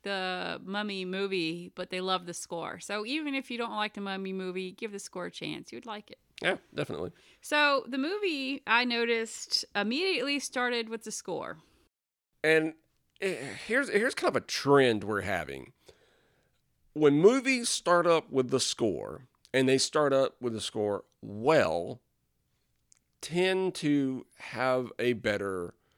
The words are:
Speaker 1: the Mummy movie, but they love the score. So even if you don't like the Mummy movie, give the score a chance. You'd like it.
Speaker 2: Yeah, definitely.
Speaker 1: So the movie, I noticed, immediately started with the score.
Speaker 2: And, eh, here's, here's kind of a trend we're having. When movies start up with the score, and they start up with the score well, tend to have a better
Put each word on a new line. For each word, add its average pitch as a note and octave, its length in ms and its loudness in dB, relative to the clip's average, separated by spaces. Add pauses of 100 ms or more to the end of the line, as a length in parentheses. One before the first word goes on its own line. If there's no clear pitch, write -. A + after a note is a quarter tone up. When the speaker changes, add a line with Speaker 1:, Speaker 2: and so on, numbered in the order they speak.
Speaker 1:
the F#3 600 -4
Mummy G3 400 -4
movie, F3+ 680 -4
but F3+ 160 -10
they F#3 100 -6
love F#3 280 -2
the F3 80 -8
score. E3+ 440 -8
So G#3+ 280 -6
even D4 260 -4
if C4+ 160 -6
you A#3+ 80 -6
don't A#3 140 -4
like G#3+ 240 -4
the G#3 60 -8
Mummy F#3+ 300 -6
movie, F#3 420 -6
give G#3+ 180 -10
the G3+ 80 -12
score F3+ 260 -10
a F3 60 -10
chance. - 420 -10
You'd A#3+ 140 -14
like G#3+ 240 -12
it. - 80 -20 (240)
Speaker 2:
Yeah, F3+ 140 2 (180)
definitely. F2 340 -6 (320)
Speaker 1:
So D4 460 2
the B3+ 100 -6
movie, C#4+ 680 -4
I A#3+ 180 4
noticed, A#3 800 -2 (100)
immediately C#4 640 0
started A#3+ 520 -4
with A3 160 -10
the A3 60 -10
score. - 460 -8 (840)
Speaker 2:
And, D#3+ 320 4 (440)
eh, F#3 180 -2 (280)
here's, B3 240 0
here's G#3+ 240 2
kind F4 160 0
of F3 60 0
a B2 100 -2
trend C3 580 6
we're G2+ 180 -2
having. D#2 520 -6 (1200)
When D3 220 6
movies A#3+ 520 6
start F3 380 2
up E3 260 4
with C3 200 2
the C3 80 4
score, D2+ 680 -2 (300)
and C3 120 4
they C3+ 120 6
start C#3+ 340 2
up C3+ 260 2
with A#2+ 140 -4
the G#2+ 80 -6
score G#2 420 -2 (200)
well, G#2+ 760 2 (1200)
tend F#3 540 0
to C#3 500 0 (120)
have B2+ 600 0
a B2 140 2
better G2 600 -2 (240)